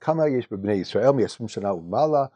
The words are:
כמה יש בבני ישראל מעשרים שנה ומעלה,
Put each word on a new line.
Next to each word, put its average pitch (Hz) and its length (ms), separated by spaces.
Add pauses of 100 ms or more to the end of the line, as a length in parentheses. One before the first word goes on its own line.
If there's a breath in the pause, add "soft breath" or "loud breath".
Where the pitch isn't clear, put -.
כמה 156 280
יש 127 240
בבני 101 200
ישראל 101 380
מעשרים 117 380
שנה 98 260
ומעלה, 135 500 (120)